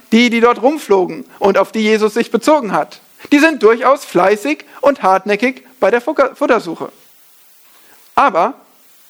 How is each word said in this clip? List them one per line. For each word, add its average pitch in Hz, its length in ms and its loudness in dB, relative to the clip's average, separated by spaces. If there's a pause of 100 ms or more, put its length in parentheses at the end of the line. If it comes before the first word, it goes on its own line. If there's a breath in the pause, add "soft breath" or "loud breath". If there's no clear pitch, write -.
(120)
die, 240 180 4
die 233 120 0
dort 233 200 2
rumflogen 196 640 -2 (140 loud breath)
und 196 180 2
auf 190 140 -2
die 226 80 -6
Jesus 214 340 0
sich 233 160 -4
bezogen 247 440 0
hat. - 280 -6 (300 loud breath)
Die 285 80 4
sind 294 240 0
durchaus 240 420 2
fleißig 208 600 -2 (160 loud breath)
und 277 220 -2
hartnäckig 202 640 -2 (140 soft breath)
bei 208 100 2
der 240 120 0
Futter-, 277 340 -2
Futtersuche. 214 560 -4 (1200 soft breath)
Aber 233 400 0 (540)